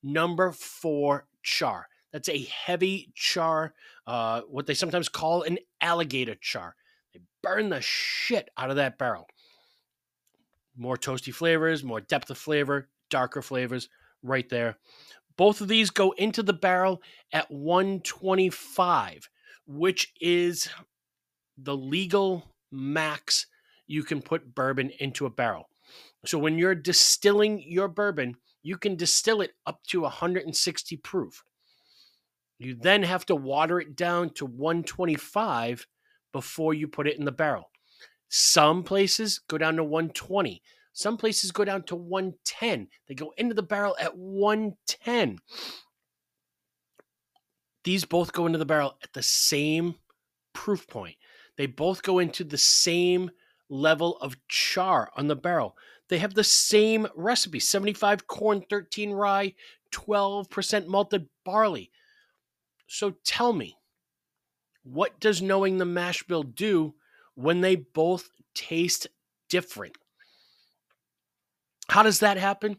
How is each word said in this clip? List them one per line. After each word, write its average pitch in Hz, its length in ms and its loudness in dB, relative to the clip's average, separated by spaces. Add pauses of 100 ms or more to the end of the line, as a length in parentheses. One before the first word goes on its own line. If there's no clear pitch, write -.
number 165 500 0
four 143 760 -2 (160)
char. 107 440 -2 (240)
That's 151 180 -8
a 147 140 -4
heavy 180 680 -4
char, 160 600 0 (340)
uh, 117 360 -2
what 139 240 -8
they 151 60 -2
sometimes 170 360 -2
call 170 340 0
an 170 160 -2 (220)
alligator 139 540 -2
char. 87 400 -10 (380)
They - 60 -20 (240)
burn 208 260 0
the 143 120 -2
shit - 760 -2
out 131 140 -6
of 139 80 0
that 135 200 0
barrel. 113 300 -4 (1500)
More 123 180 -4
toasty 131 380 -8
flavors, 160 500 2
more 117 160 -6
depth - 300 -2
of 131 80 -10
flavor, 143 520 -2 (200)
darker 131 320 -2
flavors 127 480 -6 (340)
right 127 240 -2
there. 117 300 -4 (580)
Both 208 240 6
of 208 80 -6
these 220 220 4
go 190 240 2
into 214 280 -2
the 196 120 2
barrel 185 480 2 (320)
at 156 180 -2
one 175 480 2
twenty-five, 175 1300 0 (380)
which 175 540 -2
is 175 480 0 (880)
the 139 180 -6
legal 175 800 -2 (160)
max 147 760 -2 (400)
you 151 160 -4
can 151 180 -4
put 160 340 -6
bourbon 135 340 -2 (100)
into 139 260 -6
a 131 40 -2
barrel. 107 400 -4 (560)
So - 120 -2
when 156 200 2
you're 185 180 4
distilling 202 840 4
your 175 260 -2
bourbon, 165 480 -2 (280)
you 175 140 -8
can 196 180 -2
distill 202 460 2
it 175 100 -4 (140)
up - 220 -10
to 175 180 0
a 135 40 0
hundred 175 360 -2
and 156 100 -6
sixty - 400 -2
proof. 143 480 -6 (1160)
You 127 160 -10
then 185 300 4
have 180 240 -2
to 185 80 2
water 147 440 0
it 151 160 -12
down 175 400 0
to 143 100 -8
one 147 380 -2
twenty-five 156 1000 -2 (460)
before 156 420 -2
you 151 140 -4
put 151 200 -4
it 151 100 -2
in 147 80 -4
the 139 60 -2
barrel. 131 380 -2 (600)
Some 165 540 4
places 196 640 0
go 156 100 -4
down 160 180 0
to 160 80 0
one 156 260 -2
twenty. 170 540 -4 (300)
Some 220 240 -4
places 202 340 -2
go 202 140 0
down 196 180 -4
to 175 120 -8
one 185 380 -4 (100)
ten. 175 440 -4 (200)
They 139 60 -12
go 151 240 -10
into 226 160 0
the 190 80 0
barrel 202 380 0
at 170 180 -4
one 202 600 0 (100)
ten. 190 520 -2 (2500)
These 180 220 0
both 170 280 0
go 175 120 0
into 165 120 2
the 156 80 -2
barrel 147 380 0
at - 100 -20
the 127 80 -8
same 156 720 0 (580)
proof - 340 -4
point. 90 300 -14 (400)
They 139 100 -2
both 165 340 -2
go 185 180 2
into 170 240 -2
the 147 140 -8
same 180 720 4 (380)
level 156 480 2
of 135 180 -10 (120)
char 180 680 2
on 143 120 -2
the 147 80 2
barrel. 143 420 0 (300)
They 175 120 0
have 196 140 -2
the 208 100 4
same 214 720 6
recipe, 170 440 -2
seventy-five 202 680 0
corn, 208 420 0
thirteen 208 420 -4
rye, 196 440 0 (360)
twelve 202 580 -2
percent 196 380 -2
malted 196 400 0 (160)
barley. 190 480 0 (960)
So 196 360 -4
tell 240 280 2
me, 127 260 -4 (1040)
what 143 360 -4
does 208 220 2
knowing 190 360 2
the 185 80 0
mash 175 380 -2
bill 165 200 -2
do 156 500 0 (400)
when 165 280 2
they 185 140 6
both 170 540 0 (240)
taste - 540 -2 (420)
different? 110 480 -4 (1900)
How 202 140 8
does 214 160 6
that 202 180 4
happen? 202 420 -2